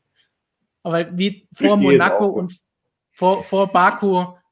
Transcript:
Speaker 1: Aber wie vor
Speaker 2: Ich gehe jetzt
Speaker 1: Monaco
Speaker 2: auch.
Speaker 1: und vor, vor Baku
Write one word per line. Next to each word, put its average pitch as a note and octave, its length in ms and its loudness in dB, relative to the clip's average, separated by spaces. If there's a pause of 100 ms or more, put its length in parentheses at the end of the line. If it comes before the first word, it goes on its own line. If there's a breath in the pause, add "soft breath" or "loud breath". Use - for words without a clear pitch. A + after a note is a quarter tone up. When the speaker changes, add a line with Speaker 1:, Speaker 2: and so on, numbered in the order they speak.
(840)
Speaker 1:
Aber E3+ 340 -6
wie G3 340 -6
vor G3+ 260 2
Speaker 2:
Ich G#3 40 2
gehe - 120 4
jetzt E3+ 60 6
Speaker 1:
Monaco - 280 0
Speaker 2:
auch. G3 60 -2
Speaker 1:
und F#3 280 -8 (520)
vor, F#3 300 0
vor G3 300 -2
Baku F#3 640 0 (180)